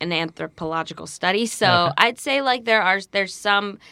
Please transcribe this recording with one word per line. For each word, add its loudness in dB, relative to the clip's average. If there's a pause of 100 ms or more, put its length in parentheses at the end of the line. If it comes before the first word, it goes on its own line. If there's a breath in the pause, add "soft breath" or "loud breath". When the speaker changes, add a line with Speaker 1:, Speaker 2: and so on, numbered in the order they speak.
Speaker 1:
an -4
anthropological -6
study. 0
So 0
Speaker 2:
Okay. 4
Speaker 1:
I'd 4
say, 0
like, 0
there 4
are, 2 (100)
there's -2
some, 0 (140 loud breath)